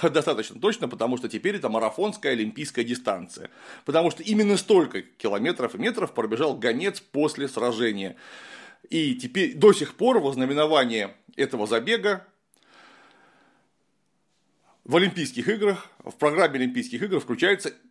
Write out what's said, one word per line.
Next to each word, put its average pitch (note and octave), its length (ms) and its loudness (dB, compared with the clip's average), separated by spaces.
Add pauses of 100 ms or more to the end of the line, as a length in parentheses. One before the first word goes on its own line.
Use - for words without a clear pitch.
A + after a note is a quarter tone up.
<laughs> E3+ 80 4
достаточно C3+ 480 -2
точно? E3+ 300 -2
Потому A#2+ 300 -4
что A#2 100 -8
теперь F#3 280 -4
это C#3 120 -4
марафонская C3 640 -2
олимпийская A#2 520 -4
дистанция. G#2 640 -6 (340)
Потому D#3+ 260 2
что - 120 -8
именно G#3 340 2
столько D#3+ 460 4
километров A2+ 720 -4
и F#2+ 40 -10
метров G#3 340 -4
пробежал A#2+ 440 -2
гонец B2+ 440 -2
после C#3+ 480 -2
сражения. A2 680 -2 (720)
И D3+ 260 0
теперь B2+ 400 -4
до G3 180 10
сих D#3 220 -2
пор A#3 260 2
в C#3+ 60 2
ознаменование C3 880 2 (200)
этого B2+ 300 -2
забега F#3 600 -2 (2500)
в B2+ 120 4
Олимпийских E3+ 520 0
играх, G3+ 380 0 (120)
в - 140 -14
программе D3+ 440 2
Олимпийских B2 460 -4
игр F#3+ 180 -2
включается E3+ 540 0 (160)